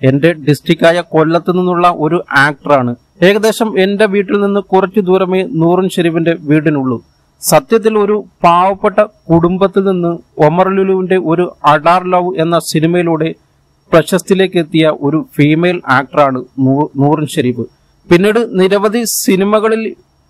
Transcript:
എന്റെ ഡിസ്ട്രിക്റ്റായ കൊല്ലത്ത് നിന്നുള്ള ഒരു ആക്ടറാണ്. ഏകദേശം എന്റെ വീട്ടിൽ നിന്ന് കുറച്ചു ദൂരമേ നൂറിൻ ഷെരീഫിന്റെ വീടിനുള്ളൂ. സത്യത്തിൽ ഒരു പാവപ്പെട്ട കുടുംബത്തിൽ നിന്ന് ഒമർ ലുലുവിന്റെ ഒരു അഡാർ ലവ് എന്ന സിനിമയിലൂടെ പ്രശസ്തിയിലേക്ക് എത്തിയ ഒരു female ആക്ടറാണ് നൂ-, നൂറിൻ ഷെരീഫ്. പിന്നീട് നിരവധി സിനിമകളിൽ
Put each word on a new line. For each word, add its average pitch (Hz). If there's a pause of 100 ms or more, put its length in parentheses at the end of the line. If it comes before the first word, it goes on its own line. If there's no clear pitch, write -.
എന്റെ 139
ഡിസ്ട്രിക്റ്റായ 160
കൊല്ലത്ത് 165
നിന്നുള്ള 175
ഒരു 151 (120)
ആക്ടറാണ്. 139 (260)
ഏകദേശം 208
എന്റെ 202
വീട്ടിൽ 202
നിന്ന് 202
കുറച്ചു 190
ദൂരമേ 185
നൂറിൻ 180
ഷെരീഫിന്റെ 165
വീടിനുള്ളൂ. 147 (360)
സത്യത്തിൽ 214
ഒരു 208 (200)
പാവപ്പെട്ട 190
കുടുംബത്തിൽ 185
നിന്ന് 175
ഒമർ 175
ലുലുവിന്റെ 190
ഒരു 175
അഡാർ 170
ലവ് 180
എന്ന 165
സിനിമയിലൂടെ 165 (580)
പ്രശസ്തിയിലേക്ക് 185
എത്തിയ 156 (100)
ഒരു 143
female 170
ആക്ടറാണ് 135 (140)
നൂ-, 135
നൂറിൻ 151
ഷെരീഫ്. 123 (480)
പിന്നീട് 202
നിരവധി 202
സിനിമകളിൽ 214 (340)